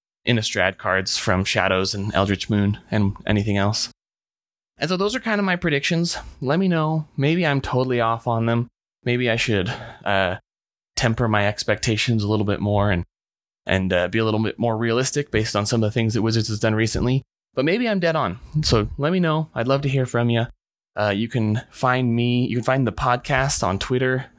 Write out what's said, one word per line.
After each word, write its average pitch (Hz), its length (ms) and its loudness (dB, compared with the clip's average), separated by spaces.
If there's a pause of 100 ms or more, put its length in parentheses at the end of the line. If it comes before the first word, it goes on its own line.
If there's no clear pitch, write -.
(260)
Innistrad 104 520 0
cards 95 400 -2
from 95 260 2
Shadows 95 500 0
and 101 200 -4
Eldritch 95 340 0
Moon 104 300 2 (120)
and 104 240 0 (120)
anything 104 320 0
else. 101 320 -2 (880)
And 151 100 -4
so 185 80 -2
those 202 180 -2
are 254 60 -6
kind 214 180 -2
of 202 60 0
my 185 120 0
predictions. 170 600 0 (240)
Let 135 180 0
me 196 80 2
know. 160 500 0
Maybe 160 300 2
I'm 139 140 2
totally 127 400 0
off 113 260 0
on 113 200 0
them. 117 220 0 (360)
Maybe 123 240 0
I 113 80 0
should, 104 320 0 (360)
uh, 95 320 0 (600)
temper 117 320 0
my 107 180 2
expectations 107 760 0
a 101 60 -2
little 107 180 0
bit 101 140 -2
more 104 300 2
and, 87 140 0 (640)
and, 95 260 0
uh, 90 160 2
be 104 100 -2
a 113 60 2
little 110 180 2
bit 107 160 -4
more 113 180 0
realistic 120 540 -2
based 110 240 0
on 104 120 0
some 113 160 2
of 107 60 2
the 104 60 -4
things 113 200 0
that 107 80 0
Wizards 110 260 0
has 107 120 -4
done 110 140 2
recently. 113 480 0 (300)
But 131 120 -2
maybe 220 240 0
I'm 202 120 0
dead 165 160 0
on. 117 220 -2 (240)
So 110 260 2 (100)
let 147 140 0
me 185 80 2
know. 156 340 0
I'd 120 140 -2
love 139 140 2
to 143 60 -2
hear 131 180 0
from 120 240 0
you. 117 160 2 (520)
Uh, 104 120 2
you 104 180 0
can 110 420 0
find 127 440 0
me, 120 320 2
you 113 100 -4
can 120 80 -4
find 131 220 2
the 107 60 0
podcast 135 680 0
on 95 160 0
Twitter 131 480 -2 (120)